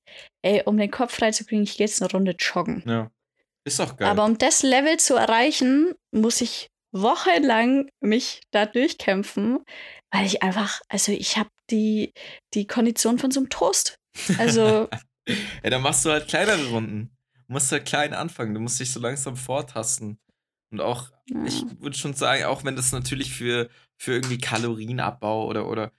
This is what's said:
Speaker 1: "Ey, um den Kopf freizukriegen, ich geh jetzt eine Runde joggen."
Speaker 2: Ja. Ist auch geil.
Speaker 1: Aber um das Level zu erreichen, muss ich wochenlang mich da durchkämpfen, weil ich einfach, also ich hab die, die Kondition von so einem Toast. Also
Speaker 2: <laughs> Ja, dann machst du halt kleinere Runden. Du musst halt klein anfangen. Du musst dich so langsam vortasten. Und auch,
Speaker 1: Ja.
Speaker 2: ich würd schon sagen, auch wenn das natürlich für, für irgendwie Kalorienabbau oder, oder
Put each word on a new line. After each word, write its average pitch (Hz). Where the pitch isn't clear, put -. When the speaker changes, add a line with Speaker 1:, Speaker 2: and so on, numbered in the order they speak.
Speaker 1:
"Ey, 196
um 214
den 202
Kopf 247
freizukriegen, 220
ich -
geh 202
jetzt 208
eine 185
Runde 190
joggen." 180
Speaker 2:
Ja. 113
Ist -
auch -
geil. 202
Speaker 1:
Aber 208
um 220
das 269
Level 277
zu -
erreichen, 262
muss 220
ich -
wochenlang 269
mich 220
da 208
durchkämpfen, 214
weil 196
ich 190
einfach, 196
also 202
ich -
hab 214
die, 214
die 202
Kondition 233
von 262
so 269
einem 262
Toast. -
Also 220
Speaker 2:
<laughs> -
Ja, 110
dann 127
machst 143
du 165
halt 151
kleinere 170
Runden. 110
Du 123
musst 139
halt 147
klein 147
anfangen. 123
Du 107
musst 120
dich 127
so -
langsam 127
vortasten. 117
Und 107
auch, 120
Speaker 1:
Ja. -
Speaker 2:
ich -
würd 143
schon 143
sagen, 131
auch 135
wenn 135
das 131
natürlich 131
für, 120
für -
irgendwie 127
Kalorienabbau 110
oder, 101
oder 107